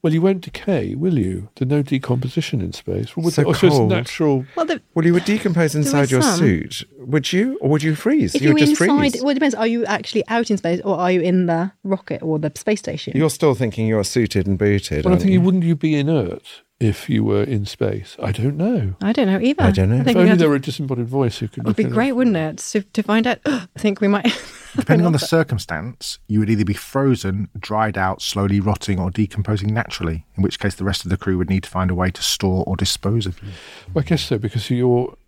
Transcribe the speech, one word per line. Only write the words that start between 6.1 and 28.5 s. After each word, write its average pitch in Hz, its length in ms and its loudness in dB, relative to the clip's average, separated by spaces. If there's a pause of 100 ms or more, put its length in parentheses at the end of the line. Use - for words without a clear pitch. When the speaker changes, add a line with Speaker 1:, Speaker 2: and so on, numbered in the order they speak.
Speaker 2:
your 127 100 4
Speaker 3:
some. 180 160 2
Speaker 2:
suit, 107 460 0 (140)
would 135 340 -2
you? 233 280 0
Or 135 100 0
would 147 120 2
you 156 140 0
freeze? 277 380 0
Speaker 3:
If 285 80 0
Speaker 2:
You 311 80 4
would 302 100 4
Speaker 3:
you're 294 80 6
Speaker 2:
just 302 120 2
Speaker 3:
inside, 233 180 4 (140)
Speaker 2:
freeze. - 100 -6
Speaker 3:
well, 285 80 0
it 277 40 2
depends. 269 220 0
Are 220 100 -2
you 233 200 0
actually 208 420 -2
out 233 220 -2
in 202 60 2
space 175 280 -2
or 196 140 0
are 180 120 0
you 180 100 4
in 180 260 2
the 170 260 0 (100)
rocket 190 400 -6
or 156 160 -2
the 151 160 -4
space 214 260 -2
station? - 360 -8
Speaker 2:
You're 151 140 2
still 143 240 2
thinking 110 340 -2
you're 107 160 2
suited 101 420 0
and 98 120 0
booted, 101 460 0
Speaker 1:
Well, 185 80 4
I - 20 6
Speaker 2:
aren't 175 80 2
Speaker 1:
think 190 100 4
you 180 80 6
Speaker 2:
you? 175 40 2
Speaker 1:
wouldn't 185 200 2
you 170 100 2
be 156 220 0
inert 139 640 -2 (160)
if 107 320 0
you 110 140 2
were 104 180 2
in 104 240 -2
space? 101 560 -6
I 101 80 -4
don't 131 260 -2
know. 160 460 -2
Speaker 3:
I 220 100 0
don't 247 140 2
know 190 140 0
either. 277 240 0
Speaker 2:
I - 80 4
don't 95 180 2
know. 120 60 2
Speaker 3:
I 135 40 2
Speaker 1:
If 139 40 -2
Speaker 3:
think 240 120 2
Speaker 1:
only 180 120 6
Speaker 3:
that's 185 100 6
Speaker 1:
there 160 100 6
were 143 60 4
a 135 60 0
disembodied 131 480 -4
voice 131 300 0
who 110 100 -6
could 117 160 -10
Speaker 3:
It - 0 -
would 113 60 -2
Speaker 1:
look 104 60 0
Speaker 3:
be 220 100 0
Speaker 1:
at 131 40 -2
Speaker 3:
great, 240 200 0
Speaker 1:
it. 240 60 -2
Speaker 3:
wouldn't 240 200 2
it, 156 220 -4
to, - 240 -4
to - 200 -4
find 226 240 2
out? - 160 -2
<gasps> - 40 -6
I 247 200 -2 (120)
think 202 220 -2
we 202 60 2
might 202 200 2
<laughs> - 20 4
have - 260 -6 (220)
Speaker 4:
Depending 170 300 4
on 170 60 4
the 151 60 2
Speaker 3:
another. - 80 -4
Speaker 4:
circumstance, 117 920 -4 (100)
you 104 100 0
would 107 120 0
either 107 140 2
be 98 100 -2
frozen, 107 760 -2 (100)
dried 107 400 -2
out, 95 240 -2
slowly 101 380 0